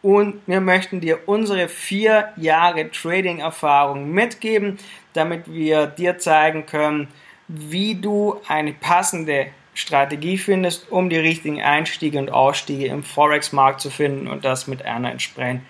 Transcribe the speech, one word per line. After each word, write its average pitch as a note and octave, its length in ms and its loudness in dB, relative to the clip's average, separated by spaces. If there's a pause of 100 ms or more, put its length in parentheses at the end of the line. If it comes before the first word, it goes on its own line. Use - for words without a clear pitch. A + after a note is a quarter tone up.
un-, G3+ 420 4
wir F#3 160 0
möchten F#3 400 2
dir E3 260 0
unsere G3+ 400 0
vier G#3+ 680 2
Jahre D#3+ 540 2
Trading-Erfahrung D3+ 1200 0
mitgeben, G#3+ 680 0 (360)
damit E3 380 -4
wir D#3 360 2
dir F3 300 -2
zeigen D#3 480 2
können, D3+ 440 -2 (400)
wie E3+ 460 -6
du G#3 520 -2
eine D3+ 260 -2
passende D#3+ 760 0 (260)
Strategie D3+ 640 0
findest, F#3 540 -2
um F#3 180 2
die E3 80 0
richtigen D#3+ 440 -2
Einstiege D3 580 0
und C3+ 120 -6
Ausstiege C3+ 560 0
im C#3+ 140 -6
Forex-Markt D3 800 2
zu C#3+ 100 -8
finden C#3 380 -4
und C#3 160 -8
das C3 240 -2
mit C3 160 -10
einer A#2+ 260 -4
entsprechend B2+ 600 -6